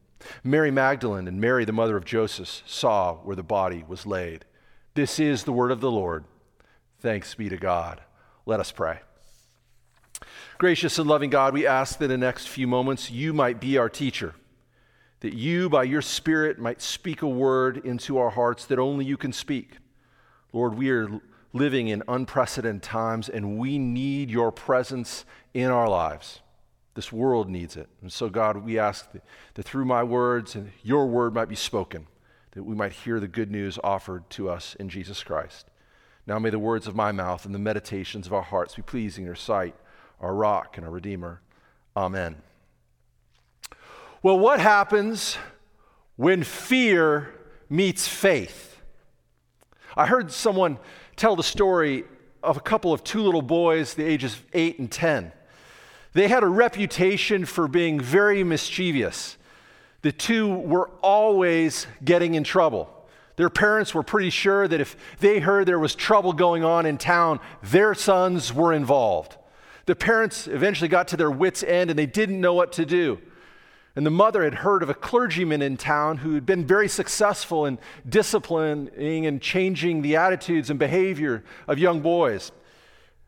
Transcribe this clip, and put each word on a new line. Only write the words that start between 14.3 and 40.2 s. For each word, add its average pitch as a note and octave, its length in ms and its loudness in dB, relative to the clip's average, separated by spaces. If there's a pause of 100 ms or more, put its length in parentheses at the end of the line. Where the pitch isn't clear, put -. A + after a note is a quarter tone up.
that A2 140 -8
you, E3+ 360 -2
by C#3+ 160 4
your C3+ 160 -2
Spirit, D#3 580 -2
might A#2 220 -6
speak - 400 -8
a D#3+ 60 -2
word C3 580 2
into B2 320 -4
our B2 120 2
hearts A#2+ 360 -2
that C3+ 120 -2
only C#3 280 0
you C#3 100 -4
can B2+ 160 -6
speak. - 460 -8 (760)
Lord, A#2 260 -2
we C3+ 140 0
are A2 300 -2 (320)
living C3+ 340 0
in G#2+ 220 -4
unprecedented A#2+ 760 -2
times, A2+ 460 -4
and G#2 280 -6
we C3+ 200 -4
need C3+ 520 -4
your A2+ 220 0
presence B2+ 720 -4 (300)
in B2+ 180 0
our A#2+ 160 2
lives. E2 540 -4 (540)
This - 180 -12
world A#2 360 0
needs F2 280 -10
it. D#2 100 -14 (140)
And F2+ 100 -16
so, - 160 -6
God, G#2+ 380 0
we A2+ 120 -4
ask G#2 360 -2
that, F#2 100 -20 (300)
that G#2 100 -12
through C3 220 -6
my B2 180 0
words A#2+ 520 -2
and G2+ 180 -14 (100)
your C3+ 240 2
word A#2+ 260 0
might A2+ 140 -2
be G#2 80 -10
spoken, F2+ 520 -6 (440)
that G2 120 -14
we A2 120 -8
might G2+ 160 -4
hear A2+ 300 -6
the G2+ 80 -6
good G#2 200 -6
news G2+ 320 -8
offered F#2+ 500 -4
to F#2+ 180 -8
us E2+ 280 -10
in G2 120 -12
Jesus F#2 340 -12
Christ. - 440 -8 (600)
Now G#2 100 -4
may A2 120 -2
the G#2+ 100 -2
words A2 260 -2
of G#2 120 -10
my G#2 160 0
mouth F2+ 320 -6
and G2+ 100 -10
the G2 40 -6
meditations G2+ 680 -6
of F2+ 60 -6
our G2 80 0
hearts F2+ 340 -4
be A2 60 -14
pleasing G#2+ 420 -8
in F2+ 40 -10
your F2 80 -12
sight, F#2+ 400 -4 (440)
our F#2 160 -6